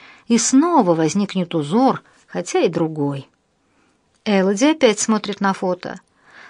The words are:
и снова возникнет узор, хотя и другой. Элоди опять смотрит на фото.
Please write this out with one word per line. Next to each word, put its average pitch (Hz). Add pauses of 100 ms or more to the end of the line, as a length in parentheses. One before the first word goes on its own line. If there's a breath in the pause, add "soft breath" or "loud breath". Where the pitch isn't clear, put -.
(280 loud breath)
и 233
снова 262
возникнет 175
узор, 175 (260 soft breath)
хотя -
и 262
другой. 156 (960)
Элоди 196
опять 285
смотрит 208
на 196
фото. 185 (500 loud breath)